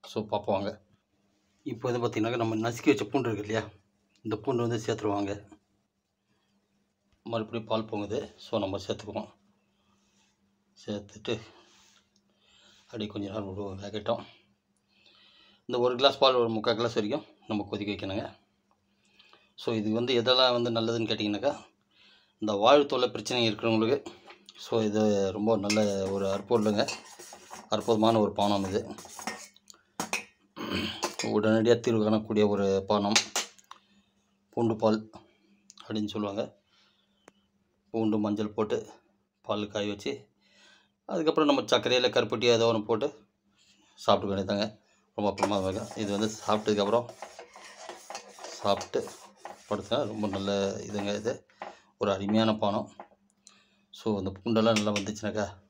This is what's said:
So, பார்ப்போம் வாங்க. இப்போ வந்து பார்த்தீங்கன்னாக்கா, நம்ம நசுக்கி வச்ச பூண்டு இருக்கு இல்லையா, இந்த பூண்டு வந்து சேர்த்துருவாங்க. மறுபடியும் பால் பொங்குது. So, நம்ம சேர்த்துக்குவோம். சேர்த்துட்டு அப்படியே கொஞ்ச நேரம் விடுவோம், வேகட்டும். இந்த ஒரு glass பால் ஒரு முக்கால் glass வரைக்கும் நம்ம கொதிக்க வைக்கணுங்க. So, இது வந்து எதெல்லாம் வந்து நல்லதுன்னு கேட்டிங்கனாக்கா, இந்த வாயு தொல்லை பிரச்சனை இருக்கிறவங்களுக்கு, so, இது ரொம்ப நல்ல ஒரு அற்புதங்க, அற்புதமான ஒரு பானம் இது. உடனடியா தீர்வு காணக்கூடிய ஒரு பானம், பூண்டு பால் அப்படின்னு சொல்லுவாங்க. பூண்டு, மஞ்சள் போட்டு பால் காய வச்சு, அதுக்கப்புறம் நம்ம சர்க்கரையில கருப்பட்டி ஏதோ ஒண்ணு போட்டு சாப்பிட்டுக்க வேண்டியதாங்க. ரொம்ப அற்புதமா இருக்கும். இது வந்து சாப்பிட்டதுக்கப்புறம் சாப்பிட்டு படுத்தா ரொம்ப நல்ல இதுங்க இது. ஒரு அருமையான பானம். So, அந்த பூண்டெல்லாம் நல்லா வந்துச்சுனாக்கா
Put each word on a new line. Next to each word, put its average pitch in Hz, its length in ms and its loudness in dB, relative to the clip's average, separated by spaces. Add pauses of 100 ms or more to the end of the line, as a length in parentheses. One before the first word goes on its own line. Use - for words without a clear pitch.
(100)
So, 107 220 -4
பார்ப்போம் 104 260 0
வாங்க. 98 140 -4 (1000)
இப்போ 113 160 -10
வந்து 120 140 0
பார்த்தீங்கன்னாக்கா, 117 420 0
நம்ம 113 220 -2
நசுக்கி 120 280 2
வச்ச - 180 -2
பூண்டு 123 180 0
இருக்கு 101 160 -6
இல்லையா, 110 180 -2 (600)
இந்த 110 180 -4
பூண்டு 120 240 0
வந்து 117 220 -2
சேர்த்துருவாங்க. 101 440 -2 (2000)
மறுபடியும் 113 400 -4
பால் 110 200 -2
பொங்குது. 104 300 -4 (220)
So, 101 220 -2
நம்ம 98 220 -6
சேர்த்துக்குவோம். 107 440 -8 (1500)
சேர்த்துட்டு 107 520 -8 (1500)
அப்படியே 107 260 -8
கொஞ்ச 104 140 -6
நேரம் 101 240 -6
விடுவோம், 98 320 -8
வேகட்டும். 104 380 -4 (1500)
இந்த 127 180 -4
ஒரு 123 160 4
glass 135 220 4
பால் 131 180 8
ஒரு 117 160 4
முக்கால் 110 220 2
glass 117 200 0
வரைக்கும் 113 260 -2 (240)
நம்ம 104 220 -2
கொதிக்க 104 220 -4
வைக்கணுங்க. 98 320 -6 (1400)
So, - 60 -4 (100)
இது 107 100 -2 (100)
வந்து 120 220 0
எதெல்லாம் 127 360 4
வந்து 120 200 2
நல்லதுன்னு 113 340 0
கேட்டிங்கனாக்கா, 104 420 0 (880)
இந்த 107 100 -2 (100)
வாயு 143 300 8
தொல்லை 123 220 2
பிரச்சனை 123 340 -4
இருக்கிறவங்களுக்கு, 113 500 2 (640)
so, 113 240 0
இது 107 140 2 (340)
ரொம்ப 110 280 2
நல்ல 104 220 2 (300)
ஒரு 98 180 -2
அற்புதங்க, 107 500 2 (920)
அற்புதமான 113 500 4
ஒரு - 140 -4
பானம் 101 300 2
இது. 101 120 -2 (2500)
உடனடியா 110 500 6
தீர்வு 110 180 2
காணக்கூடிய 107 500 2
ஒரு 98 140 0 (240)
பானம், 104 260 2 (1300)
பூண்டு 113 320 0
பால் 107 180 4 (800)
அப்படின்னு 107 320 -6
சொல்லுவாங்க. 104 300 -4 (1500)
பூண்டு, 110 280 2 (100)
மஞ்சள் 104 320 -4
போட்டு 110 180 0 (720)
பால் 104 260 -4
காய 101 200 -2
வச்சு, 139 200 -6 (1000)
அதுக்கப்புறம் 156 360 2
நம்ம 135 220 4
சர்க்கரையில 123 440 4
கருப்பட்டி 117 380 2
ஏதோ 117 160 6
ஒண்ணு 110 180 0
போட்டு 117 200 0 (960)
சாப்பிட்டுக்க 101 260 4
வேண்டியதாங்க. 101 340 0 (520)
ரொம்ப 104 140 0
அற்புதமா 101 360 0
இருக்கும். 107 260 -4 (100)
இது 101 120 -2
வந்து 107 140 0 (100)
சாப்பிட்டதுக்கப்புறம் 107 680 0 (1500)
சாப்பிட்டு - 400 0 (680)
படுத்தா 104 300 -2 (100)
ரொம்ப 107 240 -4
நல்ல 98 180 -4 (380)
இதுங்க 101 320 -4
இது. 113 120 -2 (680)
ஒரு 101 140 2
அருமையான 107 480 2
பானம். 104 260 0 (1120)
So, 107 220 -2
அந்த 95 180 -6
பூண்டெல்லாம் 110 400 4
நல்லா 104 200 0
வந்துச்சுனாக்கா 104 480 -4 (240)